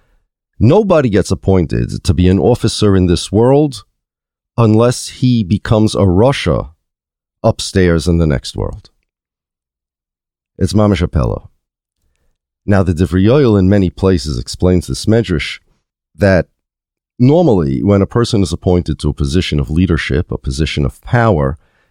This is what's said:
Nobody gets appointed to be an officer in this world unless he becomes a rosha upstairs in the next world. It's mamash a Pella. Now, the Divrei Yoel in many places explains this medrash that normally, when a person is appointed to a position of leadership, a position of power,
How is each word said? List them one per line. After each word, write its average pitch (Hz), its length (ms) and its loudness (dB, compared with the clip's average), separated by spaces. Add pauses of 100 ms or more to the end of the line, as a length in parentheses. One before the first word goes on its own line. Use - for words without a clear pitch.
(600)
Nobody 160 480 2
gets 95 240 0
appointed 71 720 -2
to 80 100 0
be 87 140 2
an 95 100 4
officer 104 600 0
in 92 80 2
this 87 260 -2
world 131 540 0 (720)
unless 113 500 2
he 123 340 -2
becomes 107 540 0
a - 40 -2
rosha 92 720 0 (680)
upstairs 87 680 0
in 85 80 2
the 82 100 0
next 69 300 -4
world. - 320 -10 (1700)
It's 92 160 -2
mamash 104 280 2
a 85 60 -2
Pella. 58 400 -4 (1160)
Now, 95 180 2
the 87 100 0
Divrei 90 300 0
Yoel 117 340 4
in 92 120 2
many 98 200 2
places 78 480 -2
explains 90 500 -2
this - 180 -8
medrash 104 540 -2 (540)
that 95 360 0 (680)
normally, 117 680 2
when 98 180 2
a 95 60 -2
person 117 340 -2
is 82 120 -2
appointed 87 460 -2
to 76 100 -2
a 71 40 -4
position 76 460 -2
of 65 100 -4
leadership, 78 640 -2
a 62 60 -8
position 69 480 -4
of - 160 -8
power, 90 560 -2 (320)